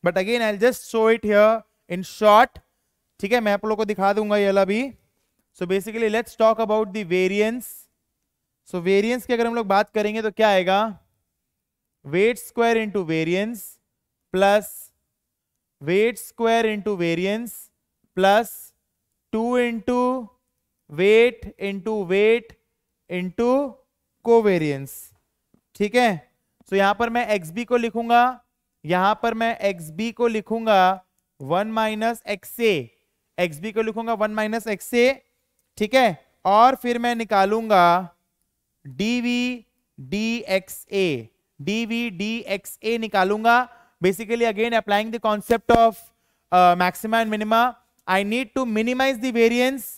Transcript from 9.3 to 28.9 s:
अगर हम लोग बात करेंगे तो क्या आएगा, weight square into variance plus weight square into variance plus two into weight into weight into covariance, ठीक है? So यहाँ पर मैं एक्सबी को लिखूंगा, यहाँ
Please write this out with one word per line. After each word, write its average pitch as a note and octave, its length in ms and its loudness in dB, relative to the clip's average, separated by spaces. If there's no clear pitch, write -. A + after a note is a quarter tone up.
अगर A#3 140 0
हम A#3 80 -4
लोग A#3 120 -4
बात G3 280 2
करेंगे G#3+ 280 -2
तो G#3+ 80 -2
क्या A3 180 2
आएगा, F#3+ 320 4
weight F#3+ 340 0
square A#3 460 0
into G3+ 240 -4
variance F3+ 540 -2
plus G3 340 2
weight G3+ 380 0
square A3+ 560 0
into G#3 220 -6
variance F#3 580 -4
plus G3 360 2
two A#3 240 -2
into A#3+ 420 -2
weight A3 560 2
into G3 380 -6
weight A3 400 2
into F3+ 380 -2
covariance, F3 680 2
ठीक G3+ 200 -4
है? B3 160 4
So F#3+ 80 -2
यहाँ G3 220 4
पर A#3 120 0
मैं A#3+ 180 -2
एक्सबी G3 360 -4
को B3 120 -2
लिखूंगा, A#3 640 2
यहाँ F3+ 380 2